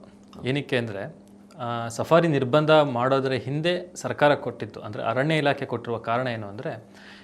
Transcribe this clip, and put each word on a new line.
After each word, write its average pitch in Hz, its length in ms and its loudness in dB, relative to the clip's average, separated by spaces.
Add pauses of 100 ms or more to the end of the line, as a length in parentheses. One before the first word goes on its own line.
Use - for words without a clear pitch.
(460)
ಏನಕ್ಕೆ 135 320 -2
ಅಂದ್ರೆ, 113 380 -6 (440)
ಆ, 117 280 -6
ಸಫಾರಿ 160 400 4
ನಿರ್ಬಂಧ 147 440 2
ಮಾಡೋದ್ರ 131 600 4
ಹಿಂದೆ 151 640 -4
ಸರ್ಕಾರ 139 400 4
ಕೊಟ್ಟಿತ್ತು, 117 440 -6
ಅಂದ್ರೆ 113 240 -8
ಅರಣ್ಯ 135 340 2
ಇಲಾಖೆ 143 280 0
ಕೊಟ್ಟಿರುವ 117 320 -4
ಕಾರಣ 120 300 -2
ಏನು 110 200 -6
ಅಂದ್ರೆ, 117 360 -10 (400)